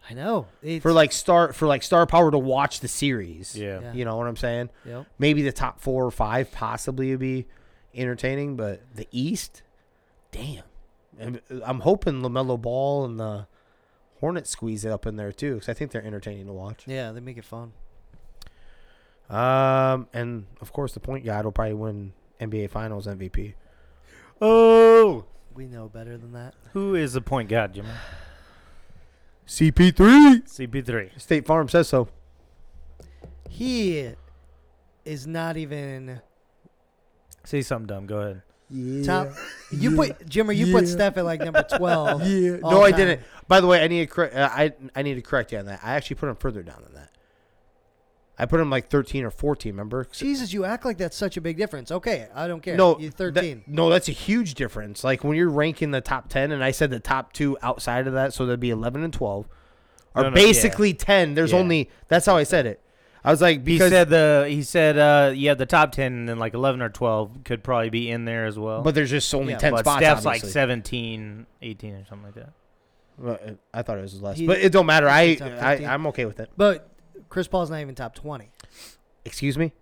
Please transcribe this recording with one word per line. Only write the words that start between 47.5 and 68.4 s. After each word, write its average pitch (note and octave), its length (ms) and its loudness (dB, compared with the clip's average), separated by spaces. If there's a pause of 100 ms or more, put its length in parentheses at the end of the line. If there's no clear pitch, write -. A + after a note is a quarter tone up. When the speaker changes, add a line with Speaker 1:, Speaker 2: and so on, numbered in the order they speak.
Speaker 2:
I A#2 80 -2
put E3 120 2
him, D#3 120 0
like, C3 180 -4
thirteen C3+ 360 -2
or A2 40 -6
fourteen, C3 440 -6
remember? A2 380 -10
Speaker 1:
Jesus, C4 420 -6
you G3 120 -4
act A3+ 200 -6
like A3+ 120 -6
that's F3 200 -8
such F#3+ 200 -6
a E3+ 40 -8
big E3 160 -6
difference. D#3 340 -8
Okay, F3 420 -6
I D#3 140 -8
don't E3+ 160 -10
care. E3+ 120 -6
Speaker 2:
No, F3 220 6
Speaker 1:
You D#3 120 -10
Speaker 2:
that, C#3+ 80 -18
Speaker 1:
thirteen. E3+ 500 -4
Speaker 2:
no, E3 240 0
that's F3+ 180 2
a C#3 40 -6
huge G3 420 -2
difference. G#2+ 480 -10
Like, C3 200 -2
when D3 140 0
you're F3 140 2
ranking D3 400 -2
the C3 100 -4
top B2+ 280 -6
ten, C#3 220 -2
and C#3 120 -4
I C3 80 0
said D3 180 0
the B2 100 -6
top C3 340 -4
two C#3 280 -2
outside B2 460 -4
of C3 60 -6
that, C3 200 -2
so B2+ 140 -4
that'd B2 120 -4
be A#2+ 120 -4
eleven A#2+ 320 -6
and E3 100 -6
twelve, G2+ 340 -6 (680)
are C3+ 80 2
Speaker 3:
No, C3+ 60 0
no, C3 80 -2
yeah. G3+ 100 10
Speaker 2:
basically G#3+ 480 4
ten. F3 400 2
There's D#3+ 160 2
Speaker 3:
Yeah. F3+ 80 4
Speaker 2:
only, E3 300 0 (180)
that's E3 180 2
how F#3+ 120 6
I D3+ 60 4
said D3 220 0
it. G#2 140 -8 (460)
I C#3+ 60 4
was D#3 80 4
like, E3 200 4
Speaker 3:
He B2+ 40 -12 (120)
Speaker 2:
because F3+ 160 6
Speaker 3:
said F3 180 6
the, D3+ 400 6
he D3 140 -2
said, D3+ 340 4
uh, D3 360 6
yeah, C#3+ 200 2
the C3+ 140 0
top D#3 260 4
ten, C3+ 200 -2
and A#2+ 140 -8
then, A#2 120 -6
like, A2+ 160 -6
eleven B2+ 260 0
or A#2 80 -4
twelve A2 560 -4
could A#2 180 -6
probably A2+ 280 -2
be A#2 180 -4
in A#2 160 -6
there A2+ 200 -4